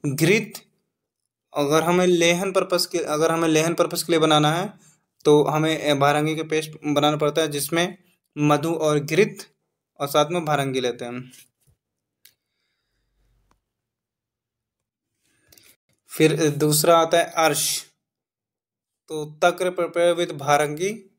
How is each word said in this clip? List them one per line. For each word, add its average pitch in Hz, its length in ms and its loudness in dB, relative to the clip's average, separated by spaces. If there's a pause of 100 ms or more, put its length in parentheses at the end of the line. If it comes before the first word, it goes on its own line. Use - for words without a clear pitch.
घृत, 160 480 0 (1040)
अगर 147 260 2
हमें 180 240 4
लेहन 175 440 2
पर्पस 180 340 0
के, - 120 -8
अगर 156 340 0
हमें 165 160 0
लेहन 160 260 2
पर्पस 165 300 -2
के 170 80 -4
लिए 165 80 2
बनाना 151 320 4
है 185 220 -4 (520)
तो 147 180 6
हमें, 156 460 0
अ, 147 60 4
भारंगी 147 400 2
का 156 80 -6
पेस्ट 156 280 -4 (140)
बनाना 147 320 0
पड़ता 151 240 0
है, 160 60 0
जिसमें 165 500 -4 (400)
मधु 147 360 0
और 151 260 0
घृत 156 380 -2 (600)
और 143 80 -6
साथ 147 240 2
में 175 140 -4
भारंगी 139 360 -2
लेते 123 240 -6
हैं। 127 260 -14 (4000)
फिर 156 400 2
दूसरा 151 480 2
आता 165 200 2
है 170 60 2
अर्श, 156 600 -2 (1200)
तो 156 180 -8
तक्र 175 440 0
prepare 175 500 0
with 170 200 -4
भारंगी 151 800 -2